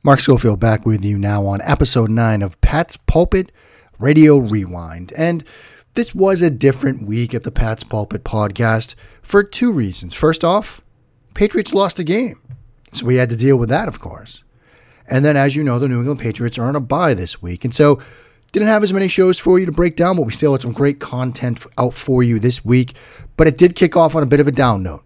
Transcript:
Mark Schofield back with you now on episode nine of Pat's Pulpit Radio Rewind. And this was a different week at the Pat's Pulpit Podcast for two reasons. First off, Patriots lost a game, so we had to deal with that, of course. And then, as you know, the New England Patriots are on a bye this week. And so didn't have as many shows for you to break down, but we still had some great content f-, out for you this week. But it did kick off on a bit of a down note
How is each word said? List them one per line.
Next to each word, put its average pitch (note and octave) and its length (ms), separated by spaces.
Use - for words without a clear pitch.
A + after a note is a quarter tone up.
Mark C#3 180
Schofield A#2 400
back A2 240
with G#2+ 180
you G2+ 140
now G2+ 300
on G2 160
episode B2+ 480
nine A2 320
of G2 180
Pat's - 380
Pulpit F3+ 520
Radio D3+ 380
Rewind. F2+ 800
And E3 260
this A#3+ 200
was F#3+ 280
a E3+ 80
different C3 560
week A2+ 260
at A#2 120
the C3 60
Pat's A2 340
Pulpit - 380
Podcast A2 760
for G3+ 200
two A#3+ 300
reasons. G2 400
First D#3+ 320
off, F#3+ 380
Patriots G#3 400
lost G3 260
a F3 60
game, A3 340
so - 140
we B2 80
had B2 160
to A#2 60
deal C3 200
with A#2 140
that, F3+ 180
of - 100
course. - 460
And C3+ 160
then, D3 140
as C#3 180
you D3+ 80
know, B2 140
the C3+ 100
New B2 120
England C3+ 200
Patriots A#2 380
are A#2+ 100
on C#3+ 80
a D3 40
bye C#3 340
this F2 260
week. F2 240
And B2 100
so D3 240
didn't G#3 160
have G#3+ 140
as F#3+ 100
many G3 160
shows F#3 300
for F#3 200
you F#3+ 60
to F3 80
break E3+ 240
down, F3+ 200
but D3+ 100
we A2+ 60
still D3 200
had C3 80
some B2 120
great C#3+ 280
content B2 600
f-, - 60
out B2 160
for B2+ 280
you A#2+ 160
this B2 240
week. B2 320
But D#3+ 100
it D3 80
did F3+ 180
kick F3 220
off D#3+ 180
on D#3+ 80
a C#3 40
bit C#3+ 120
of C#3+ 80
a C#3+ 60
down A#2+ 300
note D#2+ 240